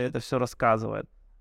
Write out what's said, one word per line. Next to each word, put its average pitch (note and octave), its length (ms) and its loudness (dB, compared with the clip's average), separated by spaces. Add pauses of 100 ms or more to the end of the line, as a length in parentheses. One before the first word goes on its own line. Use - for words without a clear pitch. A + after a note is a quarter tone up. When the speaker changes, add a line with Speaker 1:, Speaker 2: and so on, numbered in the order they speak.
Speaker 1:
Мгм. B2+ 60 -2
Speaker 2:
это B2 100 -4
всё C3 180 -2
рассказывает. A2 680 0 (340)